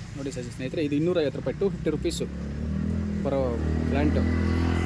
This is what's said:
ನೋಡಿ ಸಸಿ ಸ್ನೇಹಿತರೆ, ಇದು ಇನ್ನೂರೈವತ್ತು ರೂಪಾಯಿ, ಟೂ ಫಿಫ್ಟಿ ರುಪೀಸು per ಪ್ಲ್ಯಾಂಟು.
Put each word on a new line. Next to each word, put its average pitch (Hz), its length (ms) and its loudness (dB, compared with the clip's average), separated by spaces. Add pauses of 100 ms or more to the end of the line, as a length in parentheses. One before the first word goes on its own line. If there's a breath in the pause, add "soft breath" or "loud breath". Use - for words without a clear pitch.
(180)
ನೋಡಿ 139 180 -6
ಸಸಿ 120 200 -8
ಸ್ನೇಹಿತರೆ, 135 320 -4
ಇದು 143 120 0
ಇನ್ನೂರೈವತ್ತು 165 420 2
ರೂಪಾಯಿ, 127 200 -2
ಟೂ 196 120 2
ಫಿಫ್ಟಿ 165 240 -2
ರುಪೀಸು - 280 -2 (1000)
per 139 80 0 (560)
ಪ್ಲ್ಯಾಂಟು. 143 340 4 (640)